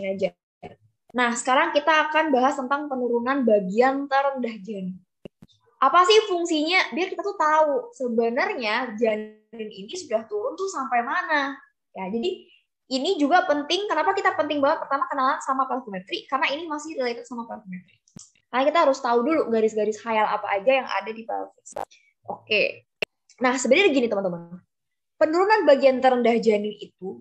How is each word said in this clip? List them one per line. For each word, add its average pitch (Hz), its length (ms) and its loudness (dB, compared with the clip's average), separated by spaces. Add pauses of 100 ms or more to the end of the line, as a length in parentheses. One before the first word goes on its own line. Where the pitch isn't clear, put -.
(140)
aja. 190 160 -2 (880)
Nah, 247 160 2
sekarang 285 400 2
kita 302 340 2
akan 311 220 0
bahas 262 240 2
tentang 277 320 -4
penurunan 247 560 -2
bagian 226 640 2
terendah 269 560 -2
janin. 185 340 -10 (840)
Apa 330 240 6
sih 427 240 6
fungsinya? 339 640 0
Biar 370 160 -2
kita 349 160 -8
tuh 403 80 -6
tahu 302 560 2
sebenarnya 233 1040 -2
janin 214 560 -4
ini 214 480 -14
sudah 226 320 -4
turun 320 240 -6
tuh 381 160 -6
sampai 247 320 -2
mana. 294 560 -2 (320)
Ya, 185 160 -10
jadi 233 240 -4 (640)
ini 311 240 -2
juga 320 320 4
penting. 339 400 -2
Kenapa 330 240 0
kita 392 240 0
penting 302 240 -2
banget 320 240 0
pertama - 240 -2
kenalan 285 320 0
sama 262 240 -2
plasimetri? 196 640 -8
Karena 277 240 -2
ini 330 160 -8
masih 302 320 -8
related 233 240 -6
sama 233 240 -12
plasimetri. 190 480 -16 (480)
Karena 247 160 0
kita 302 240 2
harus 269 160 4
tahu 240 240 2
dulu 311 240 0
garis-garis 214 480 0
khayal 220 260 0
apa 202 300 -2
aja 196 160 0 (120)
yang - 60 -8
ada 202 220 -4
di 226 160 -12
pelvis. 196 480 -10 (560)
Oke. - 560 -2 (560)
Nah, 254 160 2
sebenarnya 302 320 4
gini, 262 160 2
teman-teman. 180 520 -4 (600)
Penurunan 370 480 2
bagian 262 320 6
terendah 240 400 4
janin 208 400 0
itu 190 420 -14